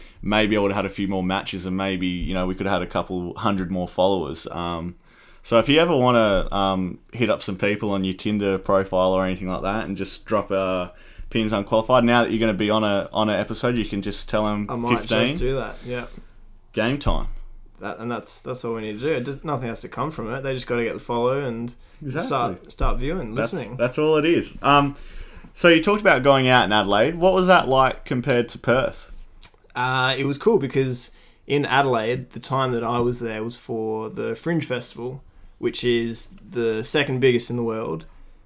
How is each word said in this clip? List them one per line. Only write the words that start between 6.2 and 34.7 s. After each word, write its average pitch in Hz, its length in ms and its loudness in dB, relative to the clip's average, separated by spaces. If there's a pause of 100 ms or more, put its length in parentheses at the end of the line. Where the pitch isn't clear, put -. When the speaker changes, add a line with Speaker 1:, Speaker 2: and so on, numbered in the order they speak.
Speaker 1:
um, 95 460 0 (140)
hit 117 180 0
up - 100 0
some 98 160 -6
people 104 360 -2
on 98 120 0
your 95 80 0
Tinder 101 460 0
profile 95 540 2
or 95 120 2
anything 92 240 -4
like 87 140 -4
that 98 240 -4
and 95 100 -4
just - 300 -10
drop, 101 240 -2
uh, 92 380 0 (380)
opinions 110 280 0
unqualified, 113 500 2
now 120 200 4
that - 80 -2
you're 110 80 0
gonna 113 120 2
be 104 160 0
on 107 160 2
a, 101 300 0
on 107 160 2
an 98 100 2
episode, 120 380 -2
you 107 80 0
can 101 160 -4
just - 260 -8
tell 107 180 0
'em 104 220 -2
Speaker 2:
I 123 80 -6
might 117 220 0
Speaker 1:
fifteen. 113 300 0
Speaker 2:
just 143 100 -4
do 127 160 0
that, 113 220 -6 (100)
yeah. 120 200 -8 (680)
Speaker 1:
Game 117 240 0
time. 82 300 2 (520)
Speaker 2:
That, 95 180 -10
and 117 120 -8
that's, - 300 -8
that's 127 240 -10
all 117 100 -4
we 113 80 -8
need 107 120 -8
to 104 40 -10
do. 135 120 -4
It 127 140 -2
just, 135 200 -10
nothing 131 240 -4
has 113 140 -8
to 95 60 -14
come 135 220 -6
from 113 240 -8
it. 135 80 -8
They 135 100 -4
just 127 140 -6
gotta 120 180 -2
get 110 100 -2
the 107 60 -8
follow 123 400 0
and 120 320 -6 (300)
Speaker 1:
Exactly. 151 240 -4
Speaker 2:
start, 151 460 -4
start 117 260 2
viewing, 131 360 -4
Speaker 1:
That's, 113 180 -2
Speaker 2:
listening. 127 240 -6
Speaker 1:
that's 123 200 0
all 156 200 4
it 151 100 2
is. 160 340 0
Um, 143 360 4 (580)
so - 140 4
you 165 140 6
talked 202 200 2
about 160 200 4
going 135 260 6
out 123 180 8
in 98 60 2
Adelaide. 107 420 4
What 180 180 4
was 185 140 4
that 175 220 6
like 131 360 4
compared 123 460 0
to - 80 -14
Perth? - 520 0 (640)
Speaker 2:
Uh, 127 440 0
it 139 80 -2
was 139 100 -2
cool 208 220 4
because 135 520 -2 (360)
in 143 180 2
Adelaide, 127 680 2
the 117 80 -12
time 131 320 -2
that 117 120 -2
I 120 140 -2
was 120 220 0
there 110 220 -6
was 117 140 -8
for 110 540 -6
the 113 260 -6
Fringe 160 300 -2
Festival, 127 560 -8 (360)